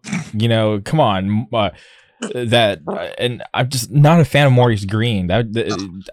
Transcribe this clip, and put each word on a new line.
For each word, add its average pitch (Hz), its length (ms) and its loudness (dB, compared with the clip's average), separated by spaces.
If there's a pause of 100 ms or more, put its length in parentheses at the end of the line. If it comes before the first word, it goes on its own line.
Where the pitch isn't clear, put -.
(340)
You 110 140 0
know, 110 320 2
come 156 200 -4
on, 101 260 2
m-, 107 260 -2
uh, 107 180 0 (500)
that, 117 680 0
uh, 98 80 -6 (240)
and 120 240 -4 (100)
I'm 127 160 -2
just 120 220 -6
not 147 300 6
a 151 40 6
fan 143 220 2
of 131 60 4
Maurice 120 320 2
Green. 107 420 -2
That, 104 280 0
that, 107 180 -2 (400)